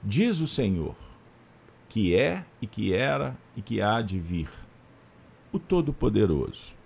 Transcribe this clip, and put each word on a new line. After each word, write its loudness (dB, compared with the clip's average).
diz 2
o 0
Senhor, 0
que 2
é 2
e -8
que -2
era 0
e -10
que -4
há 2
de -4
vir, -4
o -2
Todo-Poderoso. 0